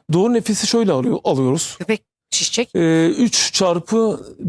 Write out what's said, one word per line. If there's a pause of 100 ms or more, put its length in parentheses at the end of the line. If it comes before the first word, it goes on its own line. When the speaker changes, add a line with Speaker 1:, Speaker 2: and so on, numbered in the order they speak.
(140)
Speaker 1:
Doğru
nefesi
şöyle
alıyor-,
alıyoruz.
Speaker 2:
Köpek (260)
şişecek.
Speaker 1:
Ee, (100)
üç
çarpı (140)